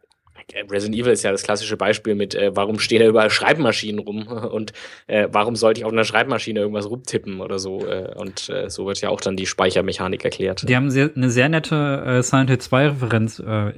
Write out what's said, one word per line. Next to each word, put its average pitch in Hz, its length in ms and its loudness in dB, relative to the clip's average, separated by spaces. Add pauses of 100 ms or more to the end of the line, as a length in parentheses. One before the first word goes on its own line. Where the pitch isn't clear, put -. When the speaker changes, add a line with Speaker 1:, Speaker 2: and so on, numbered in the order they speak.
(720)
Speaker 1:
Resident 104 280 -4
Evil 120 140 4
ist 104 100 2
ja 101 100 0
das 98 100 -2
klassische 107 340 -2
Beispiel 107 380 0
mit, 98 200 -2
äh, 98 200 0
warum 101 240 0
stehen 113 220 4
da 113 60 8
überall 110 240 6
Schreibmaschinen 110 720 0
rum 104 260 -8
<laughs> 113 260 -8
und, 110 200 -6 (340)
äh, 104 240 2
warum 107 260 2
sollte 110 240 4
ich 107 40 -6
auf 110 80 -4
einer 113 120 2
Schreibmaschine 110 560 0
irgendwas 104 300 -4
rumtippen 107 500 -6
oder 95 180 -6
so, 95 280 -6
äh, 95 300 -6
und, 98 340 -10
äh, 98 180 -6
so 95 180 -8
wird 98 140 -4
ja 98 100 -2
auch 101 100 -2
dann 95 160 -4
die 92 100 -4
Speichermechanik 92 760 0
erklärt. 92 440 -4
Speaker 2:
Die 127 80 4
haben 135 140 2
sehr, 139 240 2
eine 127 160 0
sehr 123 180 4
nette, 151 560 0
äh, 127 180 2
Silent 131 280 4
Hill 123 80 4
zwei 135 300 2
Referenz, 113 560 0
äh, 107 340 -2